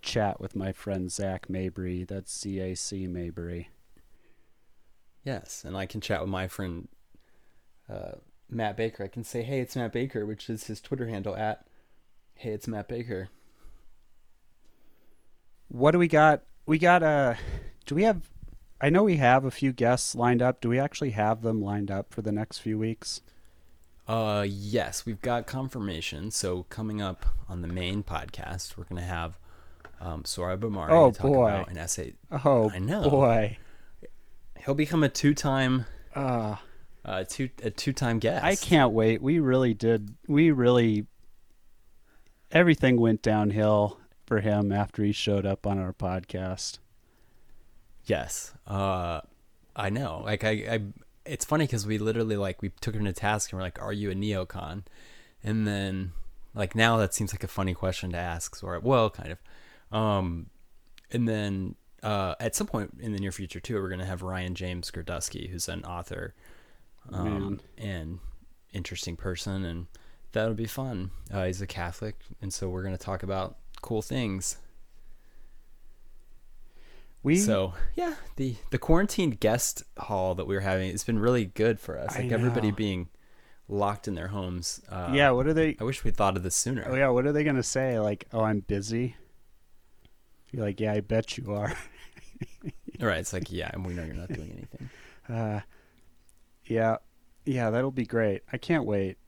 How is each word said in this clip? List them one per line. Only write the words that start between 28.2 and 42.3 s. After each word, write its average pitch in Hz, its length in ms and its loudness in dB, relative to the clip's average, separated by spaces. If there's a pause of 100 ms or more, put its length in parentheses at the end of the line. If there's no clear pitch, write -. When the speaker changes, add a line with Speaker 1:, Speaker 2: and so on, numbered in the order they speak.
Speaker 2:
we're 92 60 -10
gonna 87 180 -8
have, 85 380 -6 (600)
um, 85 240 -8
Sohrab 92 360 -4
Ahmari 101 320 -4
Speaker 1:
Oh, 156 200 10
Speaker 2:
talk - 140 -2
Speaker 1:
boy. 135 220 6
Speaker 2:
about 98 240 0
an 87 60 -8
essay. 80 360 -6 (180)
Speaker 1:
Oh, 131 400 4
Speaker 2:
I 95 80 -6
know. 143 300 2
Speaker 1:
boy. 117 480 6 (1080)
Speaker 2:
He'll 135 100 0
become 151 280 4
a 139 60 6
two-time, 135 760 2 (300)
Speaker 1:
Uh, 117 420 -2 (460)
Speaker 2:
uh, 95 240 -4
two, 131 220 -4 (140)
a 110 80 -2
two-time 120 480 0
guest. 110 240 2
Speaker 1:
I 185 120 4
can't 139 360 6
wait. 110 320 4
We 151 160 4
really 127 340 6
did. 110 420 2 (120)
We 156 240 8
really, 120 560 6 (1400)